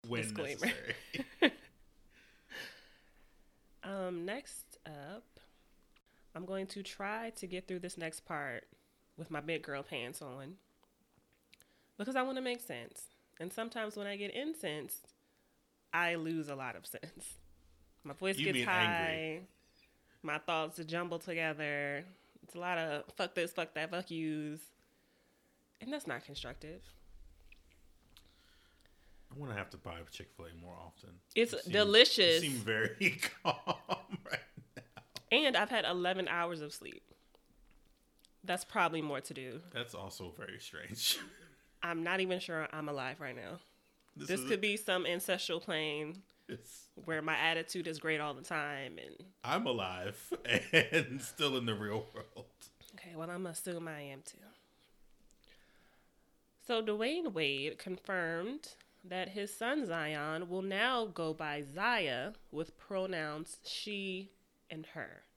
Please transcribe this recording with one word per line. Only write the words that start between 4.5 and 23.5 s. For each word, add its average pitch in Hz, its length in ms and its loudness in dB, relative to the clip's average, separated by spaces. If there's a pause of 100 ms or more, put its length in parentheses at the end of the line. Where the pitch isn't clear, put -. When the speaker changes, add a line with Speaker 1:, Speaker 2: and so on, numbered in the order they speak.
Speaker 2:
up, 156 380 -12 (1080)
I'm 175 100 -8
going 190 240 -2
to 202 140 -8
try 214 540 -4
to 190 100 -8
get 180 200 -6
through 185 140 -4
this 180 160 -6
next 160 280 -4
part 143 400 -4 (520)
with 160 140 -10
my 147 100 -2
big 156 220 -2
girl 139 200 -4
pants 123 380 -6
on 139 340 -10 (1400)
because 262 200 -2
I 254 60 6
wanna 262 200 0
make 247 180 0
sense. - 440 -10 (360)
And 180 120 -6
sometimes 226 440 -4
when 202 100 -4
I 202 100 -2
get 202 180 -4
incensed, 208 800 -4 (760)
I 170 240 4
lose 160 320 0
a 143 60 -4
lot 127 220 -6
of - 100 -12
sense. - 520 -12 (680)
My 139 100 -8
voice 190 220 2
Speaker 1:
You 151 100 2
Speaker 2:
gets 190 120 6
Speaker 1:
mean 123 80 4
Speaker 2:
high. 185 160 6
Speaker 1:
angry. 165 640 2 (760)
Speaker 2:
My 151 160 0
thoughts 160 460 0
jumble 170 340 0
together. 151 840 0 (440)
It's - 80 -14
a 170 40 -6
lot 175 180 2
of 156 260 0 (100)
fuck - 200 0
this, 175 180 2